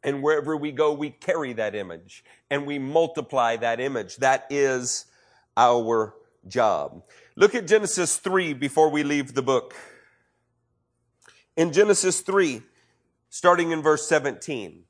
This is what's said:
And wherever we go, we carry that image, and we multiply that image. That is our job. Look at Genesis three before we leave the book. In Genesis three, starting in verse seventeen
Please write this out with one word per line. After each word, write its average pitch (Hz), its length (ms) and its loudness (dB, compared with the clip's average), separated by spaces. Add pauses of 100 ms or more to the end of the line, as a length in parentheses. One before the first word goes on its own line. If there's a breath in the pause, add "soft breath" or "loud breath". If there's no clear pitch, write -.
And 139 200 -4
wherever 151 340 0
we 147 160 -6
go, 151 220 2
we 147 160 -6
carry 156 420 -4
that 107 220 -4
image, 90 500 -12 (240 soft breath)
and 143 180 -4
we 143 120 -6
multiply 139 800 0
that 117 220 -2
image. 123 380 -6
That 131 320 0
is 131 560 0 (500 soft breath)
our 113 600 2 (340)
job. 95 540 -2 (340 soft breath)
Look 190 180 4
at 220 120 -4
Genesis 185 500 0
three 185 380 -2
before 143 340 2
we 151 140 -2
leave 143 320 -4
the 135 80 -2
book. 127 320 0 (1800 soft breath)
In 165 160 2
Genesis 185 500 2
three, 170 400 0 (680)
starting 175 420 2
in 160 120 -2
verse 151 260 2
seventeen 123 800 -2